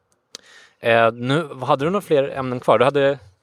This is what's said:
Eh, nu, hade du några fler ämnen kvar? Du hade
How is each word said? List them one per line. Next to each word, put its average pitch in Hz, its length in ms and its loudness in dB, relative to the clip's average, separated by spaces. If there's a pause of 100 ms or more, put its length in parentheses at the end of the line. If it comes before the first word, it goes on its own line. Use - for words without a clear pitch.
(800)
Eh, 113 320 4
nu, 131 380 -2 (120)
hade 139 240 -2
du 160 40 0
några 196 120 -4
fler 139 280 0
ämnen 131 300 -8
kvar? 117 200 2
Du 120 60 4
hade 143 160 0 (420)